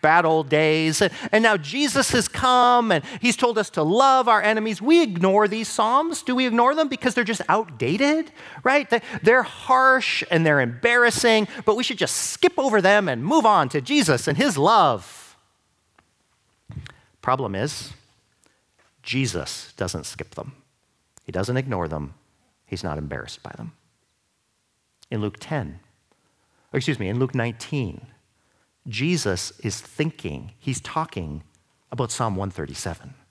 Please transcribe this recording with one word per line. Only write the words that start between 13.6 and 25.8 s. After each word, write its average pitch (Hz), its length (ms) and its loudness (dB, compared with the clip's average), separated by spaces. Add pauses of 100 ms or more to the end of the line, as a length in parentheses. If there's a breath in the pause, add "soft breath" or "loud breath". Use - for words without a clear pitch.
to 147 120 -2
Jesus 156 460 0
and 147 100 0
his 214 220 0
love. 151 800 2 (1800 loud breath)
Problem 127 340 -4
is, 135 380 -6 (1120)
Jesus 104 720 -6
doesn't 82 280 -6
skip - 300 -14
them. - 220 -14 (680)
He - 60 -16
doesn't 98 260 -4
ignore 120 300 -4
them. 76 280 -8 (520)
He's 90 160 -10
not 78 160 -6
embarrassed - 460 -12
by - 120 -16
them. - 140 -14 (1400)
In 110 80 -4
Luke 101 180 -4
ten, 90 400 -8 (960)